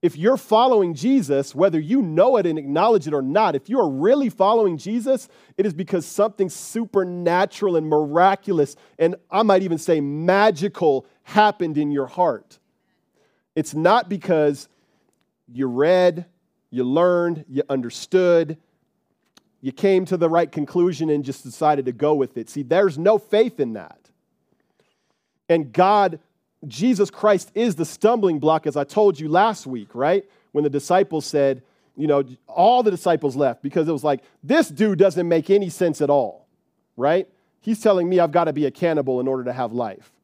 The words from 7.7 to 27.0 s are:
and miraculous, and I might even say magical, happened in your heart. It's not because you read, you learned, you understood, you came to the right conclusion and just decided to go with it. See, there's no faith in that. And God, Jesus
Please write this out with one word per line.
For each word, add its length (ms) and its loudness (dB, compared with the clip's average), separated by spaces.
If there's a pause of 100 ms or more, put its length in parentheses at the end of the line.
and 140 -2
miraculous, 880 2 (200)
and 180 0 (140)
I 140 0
might 200 4
even 140 -2
say 220 0
magical, 1040 0 (180)
happened 540 0
in 140 -2
your 160 -4
heart. 520 -4 (960)
It's 180 -6
not 340 2
because 640 -2 (840)
you 160 -4
read, 600 0 (420)
you 160 -4
learned, 640 0
you 180 -4
understood, 880 0 (1000)
you 140 -8
came 320 0
to 100 -4
the 140 0
right 200 0
conclusion 600 -2
and 160 0
just 180 -10
decided 420 -2
to 60 -4
go 220 0
with 240 -4
it. 120 -12
See, 140 -10
there's 340 0
no 200 2
faith 420 0
in 140 -2
that. 240 -16 (1500)
And 240 0
God, 460 2 (480)
Jesus 420 0